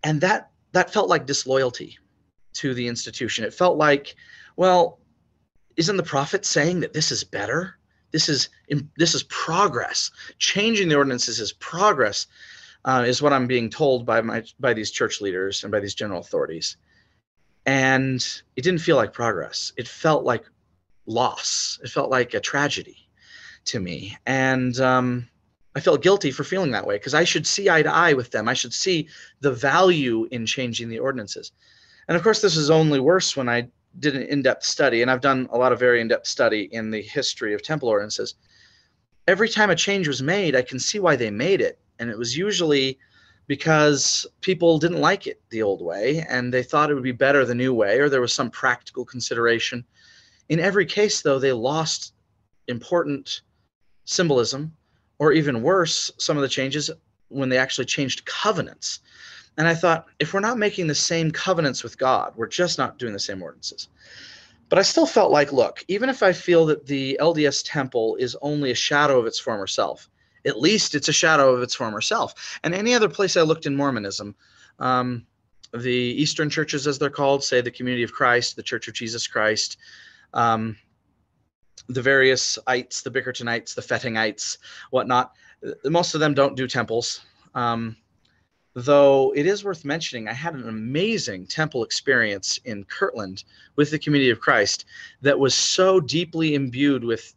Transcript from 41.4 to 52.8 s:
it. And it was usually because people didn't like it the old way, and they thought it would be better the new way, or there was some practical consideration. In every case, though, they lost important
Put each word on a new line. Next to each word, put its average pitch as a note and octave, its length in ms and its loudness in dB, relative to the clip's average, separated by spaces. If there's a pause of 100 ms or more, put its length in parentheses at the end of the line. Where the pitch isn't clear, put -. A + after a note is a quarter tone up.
it. F2 180 -2 (180)
And A#2 140 -6
it G#2 60 -10
was A#2+ 200 -6
usually D#3 600 0 (480)
because D3 800 2 (160)
people E3+ 380 4
didn't E3 220 0
like F#3 260 0
it - 220 -12
the A2 140 -4
old G2 180 -2
way, A2 480 -2
and B2 240 -4
they B2+ 100 0
thought D3+ 260 0
it D3 40 0
would C3 100 -4
be B2+ 80 -2
better C3+ 340 4
the A#2+ 100 -2
new B2+ 180 0
way, A2 260 2
or C#3+ 100 4
there C3+ 120 2
was A#2+ 120 -2
some B2 160 -2
practical B2 560 -4
consideration. A#2 800 -2 (640)
In D#3+ 100 0
every F#3 260 2
case, G#3 360 0
though, C3+ 180 2
they C3+ 140 2
lost D3 600 -4 (540)
important C#3+ 760 -4 (640)